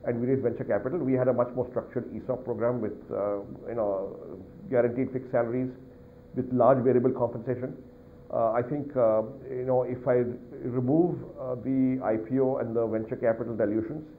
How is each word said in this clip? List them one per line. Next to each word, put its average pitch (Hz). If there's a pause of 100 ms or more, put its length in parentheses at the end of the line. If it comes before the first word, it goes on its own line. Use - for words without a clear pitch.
and 120
we 120
raised 135
venture 120
capital, 127
we 131
had 127
a 127
much 120
more 123
structured -
esop 123
program 120
with, 104 (160)
uh, 101 (240)
you 113
know, 98 (540)
guaranteed 120
fixed 127
salaries, 123 (640)
with 127
large 123
variable 123
compensation. 123 (580)
Uh, 113
I 120
think, 143
uh, 110 (280)
you 127
know, 127
if 127
I 123 (400)
remove, 135 (200)
uh, 127
the 131
I 110
P 127
O 131
and 117
the 113
venture 110
capital 117
dilutions 110 (180)